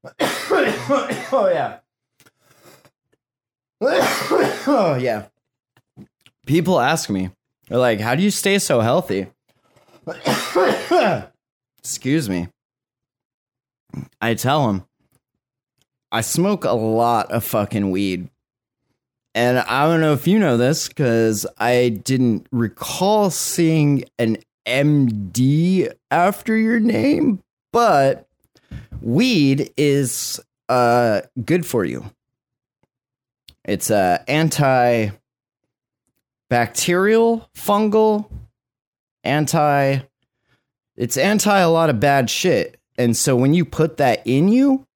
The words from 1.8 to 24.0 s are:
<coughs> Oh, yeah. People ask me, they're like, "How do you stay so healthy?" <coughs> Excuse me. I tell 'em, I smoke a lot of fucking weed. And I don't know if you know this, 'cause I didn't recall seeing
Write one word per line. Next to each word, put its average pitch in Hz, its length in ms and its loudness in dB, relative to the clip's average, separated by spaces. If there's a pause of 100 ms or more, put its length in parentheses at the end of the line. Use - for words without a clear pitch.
<coughs> - 640 0 (260)
Oh, 196 300 2
yeah. 110 260 -4 (1200)
People 165 340 2
ask 147 280 -2
me, 95 220 -4 (380)
they're 120 100 -2
like, 117 220 2
"How 113 140 -2
do 170 80 0
you 208 80 2
stay 196 280 -2
so 131 220 0
healthy?" 110 480 -2 (760)
<coughs> 220 1200 -2 (500)
Excuse 135 500 -4
me. 87 200 -2 (1700)
I 113 140 -2
tell 131 340 0
'em, 95 160 -2 (1300)
I 113 100 -2
smoke 185 420 -2
a 90 80 0
lot 113 600 0
of 117 120 -2
fucking 101 460 -2
weed. 92 380 -2 (1080)
And 123 240 2
I 131 280 0
don't 165 140 2
know 156 120 2
if 135 140 -2
you 202 120 4
know 147 180 2
this, 127 320 0
'cause 113 580 0 (120)
I 123 460 0
didn't 127 460 0
recall 185 800 -2
seeing 151 760 0 (140)